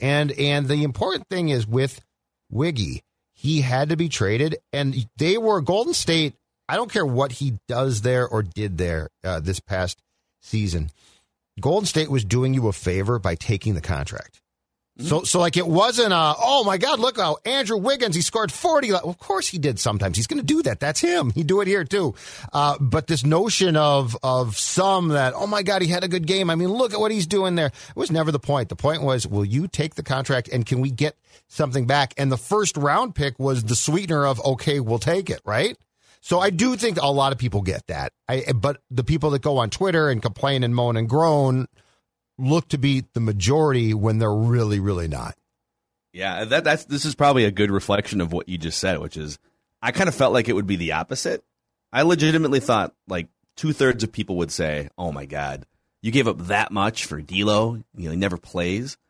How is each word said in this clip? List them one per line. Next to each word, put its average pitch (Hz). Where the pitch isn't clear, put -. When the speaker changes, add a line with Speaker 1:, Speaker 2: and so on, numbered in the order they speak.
Speaker 1:
And, 143
and 143
the 147
important 233
thing 175
is 120
with 131
Wiggy, 110
he 147
had 131
to 160
be 165
traded, 117
and 139
they 180
were, 214
Golden 226
State, 160
I 156
don't 226
care 190
what 131
he 123
does 120
there 123
or 110
did 95
there, 82
uh, 87
this 90
past 92
season, 87
Golden 175
State 156
was 135
doing 123
you 123
a 95
favor 98
by 92
taking 104
the 85
contract. -
Speaker 2:
Mm-hmm. 151
Speaker 1:
So, 160
so, -
like, 175
it 175
wasn't 220
a, 156
"Oh 247
my 196
God, 254
look 233
how 165
Andrew 226
Wiggins, 226
he 175
scored 214
forty." 294
Like, 185
of 175
course 381
he -
did 135
sometimes. 95
He's 113
gonna 294
do 311
that. 117
That's 151
him. 339
He'd 151
do 190
it 185
here 196
too. 170
Uh, 143
but 147
this 139
notion 175
of, 139
of 127
some 185
that, 135
"Oh 202
my 208
God, 190
he 165
had 180
a 190
good 170
game. 185
I 165
mean, 180
look 240
at 208
what 214
he's 185
doing 190
there." 156
It -
was -
never 156
the 139
point. 131
The -
point 151
was, 131
will 101
you 131
take 156
the 165
contract 131
and 123
can 127
we 135
get 143
something 135
back? 139
And 139
the 127
first 208
round 160
pick 139
was 131
the 110
sweetener 160
of, 127
"Okay, 139
we'll 113
take 170
it," -
right? 151
So 175
I 202
do 233
think 196
a 143
lot 139
of 120
people 101
get -
that. 71
I, 127
but 135
the 123
people 147
that 143
go 143
on 110
Twitter 165
and 117
complain 131
and 120
moan 120
and 113
groan, 135
look 147
to 151
be 135
the 113
majority 113
when 110
they're 110
really, 107
really 90
not. 64
Speaker 2:
Yeah, 92
that, 147
that's, 151
this 139
is 151
probably 139
a 104
good 98
reflection 101
of 82
what 87
you 90
just 80
said, 92
which 78
is 76
I 120
kinda 180
felt 131
like 117
it 110
would 101
be 98
the 82
opposite. -
I 127
legitimately 156
thought, 107
like, 90
two-thirds 131
of 107
people 98
would 82
say, 76
"Oh 87
my 71
God, 71
you 113
gave 123
up 87
that 104
much 104
for 78
D'Lo? 104
You 90
know, 78
he 85
never 95
plays." 92